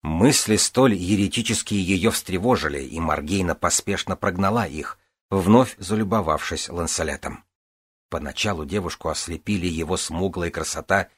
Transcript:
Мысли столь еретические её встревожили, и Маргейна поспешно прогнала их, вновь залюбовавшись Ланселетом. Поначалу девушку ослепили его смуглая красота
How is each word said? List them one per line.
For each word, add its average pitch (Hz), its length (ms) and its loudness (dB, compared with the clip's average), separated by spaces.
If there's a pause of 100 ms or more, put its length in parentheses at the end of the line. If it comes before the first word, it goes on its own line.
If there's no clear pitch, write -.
Мысли 107 540 4
столь 123 400 4
еретические 101 880 0
её 92 280 2
встревожили, 87 720 0
и 73 180 -8
Маргейна 82 540 0
поспешно - 600 -2
прогнала 98 500 0
их, 78 320 -8 (320)
вновь 101 480 4
залюбовавшись 92 920 -2
Ланселетом. 80 720 -6 (680)
Поначалу 76 560 -4
девушку 87 440 -4
ослепили 85 580 -4
его 82 280 -2
смуглая 87 540 -4
красота - 680 -2